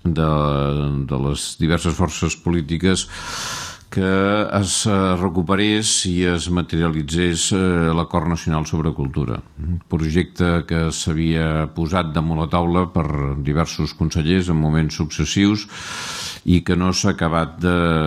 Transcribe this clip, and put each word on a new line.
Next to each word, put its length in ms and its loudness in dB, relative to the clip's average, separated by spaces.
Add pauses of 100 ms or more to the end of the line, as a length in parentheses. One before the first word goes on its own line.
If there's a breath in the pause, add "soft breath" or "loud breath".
de, 280 2 (760)
de 120 -2 (100)
les 320 -4
diverses 340 2
forces 400 0
polítiques 720 0 (880 loud breath)
que 160 0 (480)
es, 140 0 (180)
eh, 40 2 (280)
recuperés 680 2 (200)
i 160 2
es 240 0
materialitzés, 1040 0
eh, 400 2
l'Acord 380 0
Nacional 340 -2
sobre 320 0
Cultura, 400 -2 (240)
un 160 -2 (100)
projecte 760 0
que 240 0
s'havia 800 0 (100)
posat 340 0
damunt 300 0
la 80 -2
taula 400 2
per 160 0 (400)
diversos 480 -2
consellers 560 0
en 80 2
moments 400 2
successius 720 0 (800 loud breath)
i 160 6
que 100 2
no 160 2
s'ha 220 2
acabat 480 0
de, 160 4 (300)